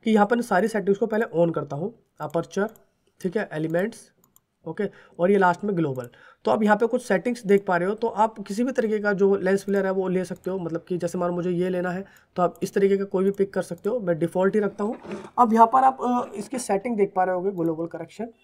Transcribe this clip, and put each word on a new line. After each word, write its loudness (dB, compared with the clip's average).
कि 0
यहाँ 6
पर 0
सारी 2
सेटिंग्स 0
को 0
पहले -2
on 2
करता -6
हूँ, -6
अपर्चर, -4
ठीक -4
है, -4
एलिमेंट्स, -4
ओके, -6
और 2
ये 4
लास्ट 4
में -2
ग्लोबल। -2
तो 2
आप 2
यहाँ 4
पे 0
कुछ -2
सेटिंग्स -2
देख 4
पा 0
रहे 0
हो, -2
तो -4
आप 0
किसी -4
भी -2
तरीके -2
का 0
जो 4
लेंस 0
फ्लेयर 0
है 0
वो -2
ले 0
सकते -8
हो, -4
मतलब -6
कि -2
जैसे -4
मान 0
मुझे -2
ये 0
लेना -2
है -6
तो 0
आप 0
इस -6
तरीके 4
का -2
कोई -2
भी 4
पिक -2
कर -2
सकते -6
हो, -2
मैं -2
डिफ़ॉल्ट -2
ही 4
रखता -4
हूँ। -4
अब 4
यहाँ 8
पर 4
आप, 2
अ, -2
इसकी -8
सेटिंग -2
देख 2
पा 4
रहे 0
होगे, -2
ग्लोबल -2
करेक्शन, -12